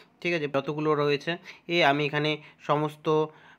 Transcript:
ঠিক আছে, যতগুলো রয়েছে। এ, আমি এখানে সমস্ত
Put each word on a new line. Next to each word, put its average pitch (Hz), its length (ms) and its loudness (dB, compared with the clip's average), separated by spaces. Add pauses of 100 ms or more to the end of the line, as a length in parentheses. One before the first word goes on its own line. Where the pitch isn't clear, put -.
(200)
ঠিক 175 140 -2
আছে, 147 140 -2
যতগুলো 151 460 -2
রয়েছে। 147 440 0 (300)
এ, 170 160 2
আমি 147 220 4
এখানে 147 300 -2 (300)
সমস্ত 151 600 0 (320)